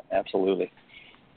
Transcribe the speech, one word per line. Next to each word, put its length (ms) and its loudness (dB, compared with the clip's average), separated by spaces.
absolutely. 600 0